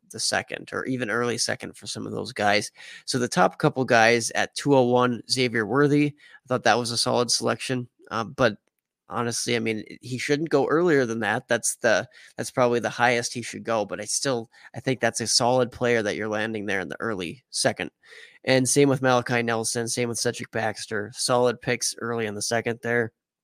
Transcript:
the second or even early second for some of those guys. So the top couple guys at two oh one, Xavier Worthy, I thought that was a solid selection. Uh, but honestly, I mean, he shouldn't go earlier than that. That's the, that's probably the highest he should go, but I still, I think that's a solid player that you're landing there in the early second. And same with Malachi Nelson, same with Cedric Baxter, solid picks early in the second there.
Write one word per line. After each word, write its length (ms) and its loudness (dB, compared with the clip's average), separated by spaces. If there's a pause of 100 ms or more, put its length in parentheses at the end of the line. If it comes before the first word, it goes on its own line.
(120)
the 100 -14
second 500 -4
or 140 -6
even 240 -4
early 280 -2
second 380 -4
for 100 -20
some 220 -10
of 60 -10
those 180 -8
guys. 400 0 (320)
So 160 -4
the 80 0
top 300 2
couple 260 2
guys 520 4
at 200 -2
two 180 2
oh 100 8
one, 460 2
Xavier 360 0
Worthy, 500 2
I 320 -20
thought 160 -2
that 160 6
was 120 -2
a 60 -4
solid 320 0
selection. 600 -2 (200)
Uh, 140 -4
but 320 0 (540)
honestly, 480 -2
I 20 0
mean, 240 -4 (180)
he 160 -10
shouldn't 320 -2
go 160 4
earlier 400 4
than 140 -4
that. 300 -2
That's 260 -2
the, 320 2 (300)
that's 140 -8
probably 280 2
the 100 -2
highest 440 0
he 80 -8
should 240 -10
go, 180 0
but 160 -8
I 60 -10
still, 440 -4 (240)
I 60 -12
think 220 -2
that's 180 2
a 80 -4
solid 460 2
player 300 2
that 120 0
you're 140 -4
landing 380 -4
there 120 0
in 80 -6
the 140 -10
early 480 -6
second. 420 -2 (520)
And 260 2
same 180 6
with 140 2
Malachi 420 2
Nelson, 460 -2
same 180 -2
with 120 -6
Cedric 320 -4
Baxter, 640 -6
solid 460 2
picks 400 -4
early 280 -4
in 60 -6
the 80 -8
second 400 -2
there. 300 -2 (320)